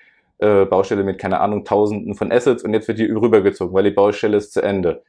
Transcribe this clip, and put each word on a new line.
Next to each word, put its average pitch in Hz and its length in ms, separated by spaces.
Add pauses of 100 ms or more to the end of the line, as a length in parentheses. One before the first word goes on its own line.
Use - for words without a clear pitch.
(380)
äh, 101 260
Baustelle 98 400
mit, 92 160
keine 95 180
Ahnung, 104 260
Tausenden 104 520
von - 160
Assets 123 320
und 107 100
jetzt 110 140
wird 107 100
die 113 100
rübergezogen, 101 640
weil 95 120
die 101 80
Baustelle 104 440
ist 101 160
zu - 100
Ende. 92 460